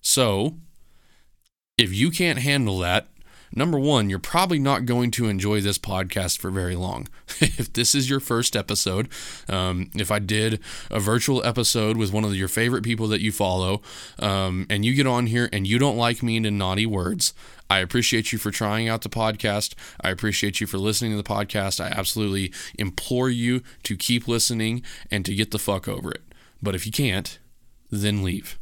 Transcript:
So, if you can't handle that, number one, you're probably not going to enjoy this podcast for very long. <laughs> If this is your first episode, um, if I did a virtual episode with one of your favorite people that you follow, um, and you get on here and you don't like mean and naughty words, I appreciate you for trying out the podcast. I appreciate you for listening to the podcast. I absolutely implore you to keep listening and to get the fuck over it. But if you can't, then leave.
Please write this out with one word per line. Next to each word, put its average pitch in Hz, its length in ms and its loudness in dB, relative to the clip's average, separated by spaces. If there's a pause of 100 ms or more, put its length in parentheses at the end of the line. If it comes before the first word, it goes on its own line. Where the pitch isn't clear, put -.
So, 123 560 2 (1200)
if 98 160 4
you 120 160 4
can't 165 300 0
handle 123 400 2
that, 90 280 2 (460)
number 151 240 2
one, 135 320 4
you're 95 100 -2
probably 175 380 2
not 135 280 2
going 120 260 2
to 120 160 0
enjoy 104 340 0
this 98 160 0
podcast 92 640 -2
for 95 100 -4
very 92 260 -2
long. 90 380 -6
<laughs> - 40 -18 (240)
If - 320 2
this 120 220 2
is 131 140 0
your 139 100 0
first 120 360 0
episode, 104 540 0 (380)
um, 92 480 0
if 98 160 -2
I 104 80 2
did 107 400 0 (300)
a 110 100 -2
virtual 113 460 2
episode 113 520 2
with 104 140 0
one 107 120 2
of 101 120 0
your 95 120 0
favorite 117 360 2
people 113 260 0
that 104 120 0
you 107 100 2
follow, 92 500 0 (380)
um, 95 500 0
and 104 140 0
you 120 120 4
get 139 120 4
on 123 200 2
here 120 260 2
and 98 140 0
you 110 100 4
don't 127 200 4
like 117 260 0
mean 113 220 0
and 104 120 0
naughty 98 280 2
words, 95 480 0 (360)
I 98 100 4
appreciate 113 520 2
you 110 80 -2
for 104 120 -4
trying 113 380 0
out 113 120 -2
the 107 80 -8
podcast. 107 680 -2 (260)
I - 80 0
appreciate 98 500 0
you 104 80 -2
for 98 100 -4
listening 107 340 0
to 107 60 -2
the 104 60 -4
podcast. 101 560 -2
I 87 80 -4
absolutely 98 640 -2 (260)
implore 123 520 0
you 120 320 0 (220)
to 104 120 -4
keep 120 320 0
listening 117 560 0 (260)
and 98 160 -2
to 98 100 -2
get 104 160 0
the 107 80 -2
fuck 95 280 -2
over - 240 -6
it. - 120 -10 (380)
But 98 140 -2
if 90 100 -4
you 110 60 -4
can't, 107 460 0 (540)
then 104 320 0
leave. 92 380 -4